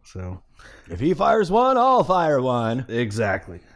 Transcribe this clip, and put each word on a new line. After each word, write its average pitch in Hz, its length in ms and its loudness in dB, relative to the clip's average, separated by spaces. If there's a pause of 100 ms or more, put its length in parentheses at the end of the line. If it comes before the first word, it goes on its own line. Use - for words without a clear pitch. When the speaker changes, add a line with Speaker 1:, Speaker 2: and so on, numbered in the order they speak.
Speaker 1:
So 92 380 -14 (480)
Speaker 2:
If 90 100 -10
he 165 140 2
fires 220 360 2
one, 254 280 2
I'll 247 260 4
fire 160 360 2
one. 123 480 -2
Speaker 1:
Exactly. 107 720 -4 (160)